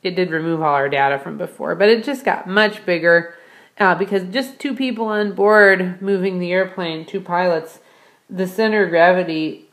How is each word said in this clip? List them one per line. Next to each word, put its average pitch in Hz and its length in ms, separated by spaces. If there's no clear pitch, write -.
It 175 140
did 180 140
remove 160 320
all 151 100
our 143 160
data 139 300
from 151 180
before, - 380
but 196 160
it 226 120
just 277 220
got - 240
much 208 380
bigger, 170 480
uh, 185 160
because 196 280
just 262 260
two 277 160
people 233 300
on 208 300
board 190 680
moving 190 380
the 175 120
airplane, 180 540
two 190 160
pilots, 175 600
the 185 160
center 214 380
of 175 40
gravity 165 840